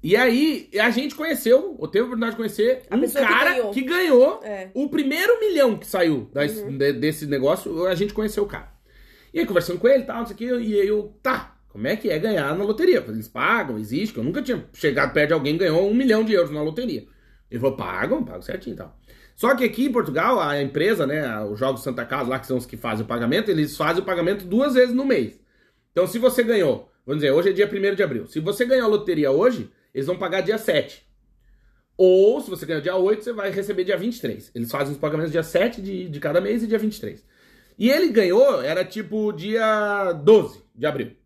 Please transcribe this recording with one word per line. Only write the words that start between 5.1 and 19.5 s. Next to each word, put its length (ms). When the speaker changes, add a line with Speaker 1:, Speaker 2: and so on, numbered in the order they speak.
Speaker 1:
milhão 380
que 100
saiu 460
da 120
es-, 160
Speaker 2:
Uhum. 160
Speaker 1:
de-, 160
desse 340
negócio, 600
a 80
gente 180
conheceu 300
o 40
cara. 240
E 60
aí, 60
conversando 340
com 80
ele 160
e 20
tal, 140
não 60
sei 100
o 20
que, 80
e 360
aí 60
eu, 340
tá, 360
como 200
é 80
que 140
é 80
ganhar 380
na 80
loteria? 440
Eles 200
pagam, 500
existe, 360
que 60
eu 40
nunca 180
tinha 320
chegado 380
perto 160
de 60
alguém 240
que 80
ganhou 240
um 40
milhão 300
de 100
euros 180
na 120
loteria. 420
Ele 80
falou, 160
pagam, 480
pagam 180
certinho 340
e 20
tal. 200
Só 180